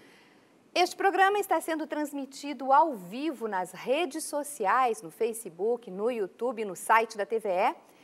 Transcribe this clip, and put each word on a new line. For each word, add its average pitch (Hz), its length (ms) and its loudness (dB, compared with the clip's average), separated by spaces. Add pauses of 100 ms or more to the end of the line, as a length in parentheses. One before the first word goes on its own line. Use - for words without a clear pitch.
(760)
Este 349 220 2
programa 381 420 4
está 381 220 2
sendo 320 260 -2
transmitido 285 840 -4
ao 302 220 6
vivo 226 520 -6
nas 185 260 -4
redes 277 520 -2
sociais, 240 800 0
no 165 80 -12
Facebook, 226 800 -4
no 202 200 -2
YouTube, 220 540 -4
no 190 100 -6
site 226 440 2
da 202 80 -4
T 226 120 -2
V 214 120 -2
E, 208 240 2 (300)